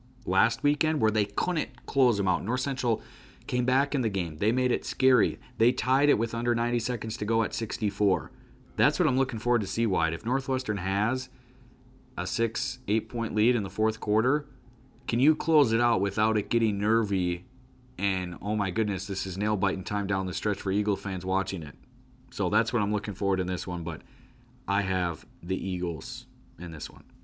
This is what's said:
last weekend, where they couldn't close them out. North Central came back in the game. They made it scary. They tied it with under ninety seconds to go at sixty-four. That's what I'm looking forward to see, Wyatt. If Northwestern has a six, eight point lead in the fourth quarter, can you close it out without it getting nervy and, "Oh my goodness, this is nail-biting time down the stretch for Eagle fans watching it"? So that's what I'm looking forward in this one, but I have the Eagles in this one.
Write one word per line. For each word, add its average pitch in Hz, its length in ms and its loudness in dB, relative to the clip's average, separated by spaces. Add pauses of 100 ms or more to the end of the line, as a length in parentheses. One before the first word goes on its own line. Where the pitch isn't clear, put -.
(240)
last 95 380 2
weekend, 147 400 2
where 110 80 4
they 104 160 0
couldn't - 580 -4
close 123 320 4
them 98 120 2
out. 82 140 2
North 117 180 -2
Central 127 420 -2 (440)
came 123 200 0
back 135 280 2
in 135 60 0
the 117 80 0
game. 87 300 -2
They 107 140 2
made 127 200 2
it - 140 -2
scary. 120 520 4 (200)
They 117 120 6
tied 131 380 0
it 123 100 4
with 113 160 -2
under 120 200 0
ninety 120 240 0
seconds 113 380 -4
to - 80 -4
go 113 180 2
at - 120 -2
sixty-four. 101 760 0 (460)
That's 120 220 2
what 165 100 4
I'm 127 100 2
looking 127 200 0
forward 120 240 2
to 95 40 -2
see, 113 200 0
Wyatt. 82 260 2
If 82 140 -6
Northwestern 127 520 -2
has 104 520 -2 (840)
a 90 120 -6
six, - 640 -4
eight 110 200 0
point 113 260 -4
lead 117 220 4
in 107 60 0
the 95 80 -6
fourth 110 300 0
quarter, 120 460 2 (600)
can 117 140 0
you 156 160 6
close 147 380 4
it 117 80 2
out 117 180 2
without 107 380 2
it 104 100 -2
getting 110 300 2
nervy 98 640 0 (540)
and, 92 420 -4
"Oh 107 160 -2
my 98 140 0
goodness, 101 360 -2
this 98 200 -6
is 90 100 -6
nail-biting 98 480 0
time 101 220 -4
down 95 180 -2
the 90 80 -4
stretch 101 300 -2
for 95 100 -2
Eagle 101 240 2
fans 92 300 -6
watching 92 360 -2
it"? 73 120 -12 (560)
So 92 180 -2
that's 107 240 2
what 110 80 0
I'm 104 120 0
looking 104 200 -4
forward 95 280 0
in 90 60 -2
this 90 200 -4
one, 87 180 -6
but 80 160 -6 (640)
I 101 140 0
have 90 460 -2 (160)
the 90 260 -2
Eagles 87 560 -6 (340)
in 87 120 -8
this 80 180 -10
one. - 160 -18 (180)